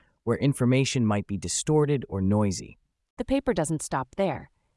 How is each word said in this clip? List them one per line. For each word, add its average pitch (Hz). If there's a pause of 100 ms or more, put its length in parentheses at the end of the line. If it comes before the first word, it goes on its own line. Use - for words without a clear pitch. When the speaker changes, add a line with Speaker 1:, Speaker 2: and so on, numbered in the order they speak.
(240)
Speaker 1:
where 113
information 131
might 104
be 101
distorted 147
or 98
noisy. 101 (400)
Speaker 2:
The 240
paper 269
doesn't 160
stop -
there. 151 (260)